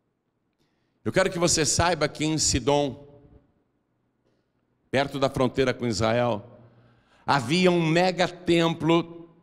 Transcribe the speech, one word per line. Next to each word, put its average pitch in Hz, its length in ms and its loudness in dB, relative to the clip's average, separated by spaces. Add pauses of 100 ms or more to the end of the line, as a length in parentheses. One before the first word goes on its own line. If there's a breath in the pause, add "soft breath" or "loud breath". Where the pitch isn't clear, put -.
(1040)
eu - 80 -4
quero 185 200 0
que 165 80 -8
você 170 260 0
saiba 165 440 0
que 151 180 -6
em 156 100 -2
Sidom, 139 720 0 (1800)
perto 135 280 -2
da 131 120 0
fronteira 127 420 0
com 120 140 -8
Israel, 113 720 -2 (640 soft breath)
havia 143 460 2
um 170 160 2
mega 175 420 2
templo 165 880 0 (260)